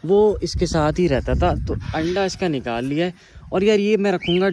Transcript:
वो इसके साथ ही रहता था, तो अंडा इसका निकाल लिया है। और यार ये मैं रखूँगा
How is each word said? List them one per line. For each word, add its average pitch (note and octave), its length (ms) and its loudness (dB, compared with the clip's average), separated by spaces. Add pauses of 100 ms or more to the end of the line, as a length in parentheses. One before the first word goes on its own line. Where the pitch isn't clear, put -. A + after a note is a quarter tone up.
वो G3+ 380 4
इसके F3 240 -2
साथ D#3 320 0
ही F3+ 80 2
रहता B2+ 280 0
था, F3 200 2 (120)
तो D3+ 80 -4 (200)
अंडा F3 300 -2
इसका F#3 240 -4
निकाल A#2+ 360 -4
लिया D3 220 -2
है। F3+ 80 -6 (380)
और F#3+ 120 0
यार G#3+ 140 4
ये G#3 180 2
मैं G3+ 160 0
रखूँगा F3+ 400 0